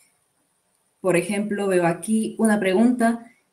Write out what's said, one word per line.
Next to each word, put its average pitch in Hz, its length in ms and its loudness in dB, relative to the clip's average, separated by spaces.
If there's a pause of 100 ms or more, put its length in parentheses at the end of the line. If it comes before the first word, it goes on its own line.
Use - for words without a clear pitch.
(1000)
Por 180 160 0
ejemplo, 202 500 -4
veo 175 200 2
aquí 220 520 -2
una 220 200 2
pregunta 226 720 2 (220)